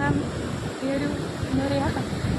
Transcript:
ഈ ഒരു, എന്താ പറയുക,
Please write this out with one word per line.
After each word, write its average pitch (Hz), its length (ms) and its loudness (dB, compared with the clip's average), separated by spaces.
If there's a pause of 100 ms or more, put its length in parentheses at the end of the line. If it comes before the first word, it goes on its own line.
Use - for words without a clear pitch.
(840)
ഈ - 100 0
ഒരു, 285 140 0 (400)
എന്താ 269 160 2
പറയുക, 277 220 2 (520)